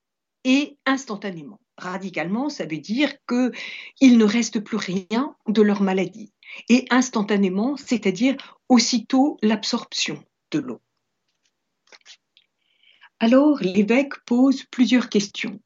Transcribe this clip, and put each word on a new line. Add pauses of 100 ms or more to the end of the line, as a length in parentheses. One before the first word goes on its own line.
(420)
et (100)
instantanément. (160)
Radicalement,
ça
veut
dire (140)
que (480)
il
ne
reste
plus
rien (100)
de
leur
maladie. (360)
Et
instantanément,
c'est-à-dire (320)
aussitôt
l'absorption (260)
de
l'eau. (2500)
Alors,
l'évêque
pose
plusieurs
questions